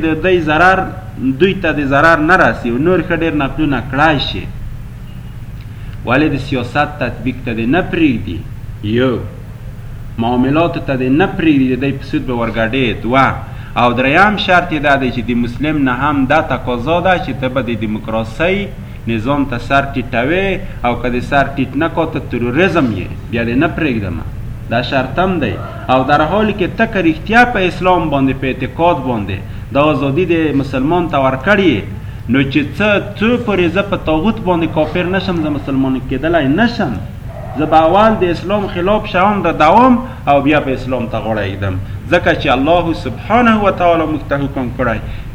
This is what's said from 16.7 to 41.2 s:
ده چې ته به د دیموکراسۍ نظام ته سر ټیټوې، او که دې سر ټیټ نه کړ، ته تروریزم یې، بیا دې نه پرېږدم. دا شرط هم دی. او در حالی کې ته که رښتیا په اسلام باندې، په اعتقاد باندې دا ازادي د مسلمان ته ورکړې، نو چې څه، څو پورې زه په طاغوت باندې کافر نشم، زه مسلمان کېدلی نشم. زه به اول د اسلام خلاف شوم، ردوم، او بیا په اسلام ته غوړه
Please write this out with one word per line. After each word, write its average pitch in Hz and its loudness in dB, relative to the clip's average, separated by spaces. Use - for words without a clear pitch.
ده 180 4
چې 135 -4
ته 131 -2
به 131 0
د 113 -4
دیموکراسۍ 110 -2
نظام 120 0
ته 120 -4
سر 139 2
ټیټوې، 135 0
او 120 2
که 123 -4
دې 123 -2
سر 139 4
ټیټ 131 -2
نه 160 0
کړ، 160 -2
ته 143 -4
تروریزم 135 2
یې، 92 -4
بیا 117 -2
دې 117 0
نه 170 2
پرېږدم. 110 -2
دا 117 2
شرط 131 -2
هم 190 2
دی. 113 -2
او 131 4
در 147 4
حالی 202 2
کې 170 0
ته 226 2
که 202 -2
رښتیا 202 4
په 214 0
اسلام 180 2
باندې، 135 2
په 139 -4
اعتقاد 143 0
باندې 107 -2
دا 139 4
ازادي 139 0
د 170 2
مسلمان 147 0
ته 147 0
ورکړې، 151 2
نو 120 4
چې 139 2
څه، 208 0
څو 220 0
پورې 185 2
زه 196 2
په 190 -2
طاغوت 165 0
باندې 170 0
کافر 160 0
نشم، 185 -2
زه 151 -2
مسلمان 135 -2
کېدلی 143 0
نشم. 190 2
زه 151 0
به 156 6
اول 190 6
د 185 0
اسلام 185 -2
خلاف 196 0
شوم، 190 2
ردوم، 196 6
او 143 6
بیا 143 4
په 135 -4
اسلام 120 -2
ته 117 -6
غوړه 107 -2